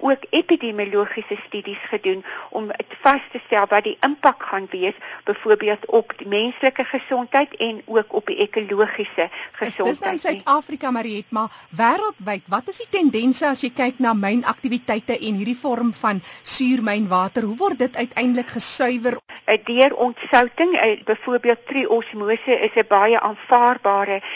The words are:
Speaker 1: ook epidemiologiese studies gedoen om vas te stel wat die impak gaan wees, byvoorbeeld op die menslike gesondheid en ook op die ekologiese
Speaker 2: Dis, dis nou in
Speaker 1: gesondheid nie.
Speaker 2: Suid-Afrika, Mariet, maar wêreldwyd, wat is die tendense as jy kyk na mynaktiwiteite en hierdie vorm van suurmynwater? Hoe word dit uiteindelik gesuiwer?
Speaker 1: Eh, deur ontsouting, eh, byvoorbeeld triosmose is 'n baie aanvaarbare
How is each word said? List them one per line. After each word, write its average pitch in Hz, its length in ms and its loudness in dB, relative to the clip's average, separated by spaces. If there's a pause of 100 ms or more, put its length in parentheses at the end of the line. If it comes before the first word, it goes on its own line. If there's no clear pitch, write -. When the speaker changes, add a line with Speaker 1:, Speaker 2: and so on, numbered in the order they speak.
Speaker 1:
ook 269 300 2
epidemiologiese 208 1080 0 (100)
studies 202 420 -10
gedoen 190 360 -2 (260)
om 214 200 -6 (300)
vas 277 220 4 (100)
te - 140 -10
stel 202 240 2
wat 208 140 4
die 220 160 -2
impak 285 420 2
gaan 190 280 -6
wees, 185 240 -2 (300)
byvoorbeeld 208 640 0
op 214 300 2
die - 120 -14
menslike 240 560 0
gesondheid 262 720 -2
en 220 280 -6
ook 220 300 0
op 214 120 -2
die - 100 -4
ekologiese 202 920 -2
Speaker 2:
Dis, - 300 -16
dis 220 180 -6
nou 190 120 0
in 262 40 0
Speaker 1:
gesondheid 381 200 -4
nie. 339 120 -6
Speaker 2:
Suid-Afrika, 294 640 -2
Mariet, 226 400 -6
maar 220 220 -4 (240)
wêreldwyd, 233 760 0
wat 233 200 -4
is - 100 -16
die - 80 -14
tendense 262 560 2
as 269 180 0
jy 247 100 -4
kyk 254 280 -2
na 226 160 2
mynaktiwiteite 226 1000 -2
en 214 220 -4
hierdie 240 180 -4
vorm 240 400 -2
van 202 240 -2 (200)
suurmynwater? 214 1080 0
Hoe 220 120 -6
word 359 180 0
dit - 180 -2
uiteindelik 247 600 -2
gesuiwer? 240 640 -2 (260)
Speaker 1:
Eh, 220 200 2
deur 247 300 4
ontsouting, 247 800 2
eh, 220 300 2
byvoorbeeld 240 640 0
triosmose 226 920 0 (100)
is - 60 -4
'n 220 140 4
baie 208 320 4
aanvaarbare 208 1000 2 (140)